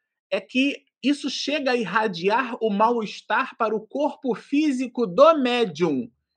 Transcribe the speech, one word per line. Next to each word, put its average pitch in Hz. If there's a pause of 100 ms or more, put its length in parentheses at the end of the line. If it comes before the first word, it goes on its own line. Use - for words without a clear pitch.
(320)
é 196
que 269 (180)
isso 285
chega 277
a 247
irradiar 220
o 220
mal-estar 220
para 220
o 214
corpo 269
físico 262
do 277
médium. 175 (280)